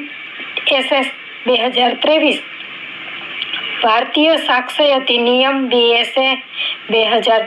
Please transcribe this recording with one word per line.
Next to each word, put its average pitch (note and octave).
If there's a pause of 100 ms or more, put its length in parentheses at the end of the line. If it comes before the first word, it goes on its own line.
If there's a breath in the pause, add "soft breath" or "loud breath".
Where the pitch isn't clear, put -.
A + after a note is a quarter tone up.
(720)
એસ C4
એસ C4+ (300)
બે B3 (200)
હજાર B3
ત્રેવીસ, D4+ (1400)
ભારતીય C4 (140)
સાક્ષી C#4+
અધિનિયમ C4 (120)
બી A#3+
એસ A#3
એ C4 (600 loud breath)
બે A3+
હજાર A3